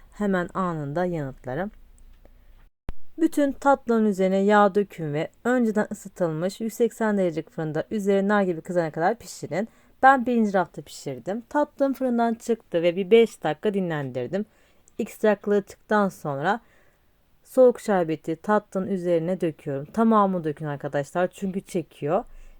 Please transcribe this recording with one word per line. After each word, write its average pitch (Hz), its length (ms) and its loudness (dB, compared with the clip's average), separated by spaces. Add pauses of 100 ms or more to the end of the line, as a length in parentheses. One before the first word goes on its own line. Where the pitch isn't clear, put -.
(120)
Hemen 185 420 -2
anında 170 520 -4
yanıtlarım. 156 640 -6 (1500)
Bütün 294 300 2
tatlının 233 540 2
üzerine 190 320 2
yağ 202 380 4
dökün 165 380 -4
ve 156 160 -4 (140)
önceden 226 480 0
ısıtılmış 180 680 -4
yüz 226 120 -6
seksen 220 440 0
derecelik 165 320 -2
fırında 156 420 -4
üzeri 196 360 0
nar 208 140 4
gibi 175 200 -2
kızana 170 300 -2
kadar 175 240 0
pişirin. - 520 -8 (360)
Ben 262 220 6
birinci 226 280 2
rafta 175 280 -2
pişirdim. 151 680 -10
Tatlım 285 440 0
fırından 233 400 0
çıktı 220 500 -4
ve 170 120 2
bir 185 160 -4
beş 226 320 4
dakika 170 300 -2
dinlendirdim. 151 720 -4 (520)
İlk 220 140 -6
sıcaklığı 208 500 0
çıktıktan 208 480 -2
sonra 165 500 -4 (840)
soğuk 254 360 6
şerbeti 165 560 -2
tatlının 208 520 -2
üzerine 175 540 0
döküyorum. 147 440 -4
Tamamı 202 580 2
dökün 156 220 -6
arkadaşlar 147 640 -2
çünkü 190 340 -6
çekiyor. 170 640 -4 (360)